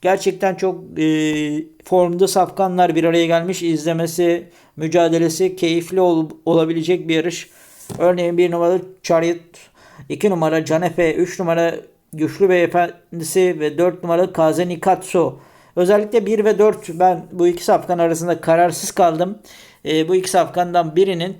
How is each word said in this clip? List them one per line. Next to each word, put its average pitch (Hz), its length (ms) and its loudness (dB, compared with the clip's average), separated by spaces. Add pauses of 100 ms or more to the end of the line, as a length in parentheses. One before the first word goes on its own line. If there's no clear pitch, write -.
Gerçekten 190 520 0
çok, 170 440 -6
e, 156 640 0 (200)
formda 180 440 2
safkanlar 180 640 0
bir 160 100 2
araya 170 220 2
gelmiş. 170 360 -2
İzlemesi, 170 880 -2 (280)
mücadelesi 165 800 0
keyifli 170 440 -2
ol-, 165 300 2 (160)
olabilecek 165 600 0
bir 165 60 0
yarış. 160 360 -4 (480)
Örneğin 175 400 0
bir 175 120 2
numaralı 170 320 0 (200)
Chariot, 170 360 0 (680)
iki 202 220 -2
numara 160 340 0
Canefe, 160 500 0
üç 175 260 -2
numara 165 340 0 (380)
Güçlü 156 360 0
Beyefendisi 175 1120 0
ve 151 180 -2
dört 170 240 0
numaralı 175 300 0
Kaze 160 360 0
Nikatsu. 180 720 -2 (360)
Özellikle 208 500 2
bir 214 180 0
ve 202 140 2
dört, 208 300 2
ben 175 440 0
bu 175 160 2
iki 170 160 -2
safkan 180 340 0
arasında 165 420 0
kararsız 170 500 0
kaldım. 180 480 0 (460)
E, 156 240 0
bu 180 60 0
iki 185 160 -2
safkandan 175 640 0
birinin 190 440 0